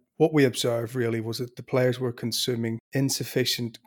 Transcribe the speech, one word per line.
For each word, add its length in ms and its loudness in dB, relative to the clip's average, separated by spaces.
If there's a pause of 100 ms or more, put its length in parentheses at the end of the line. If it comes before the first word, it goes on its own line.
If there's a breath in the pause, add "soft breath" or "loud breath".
(180)
what 160 4
we 100 8
observed 500 0
really 260 0
was 180 -6
that 180 -10
the 60 -14
players 360 2
were 140 -4
consuming 640 -2 (140)
insufficient 960 -2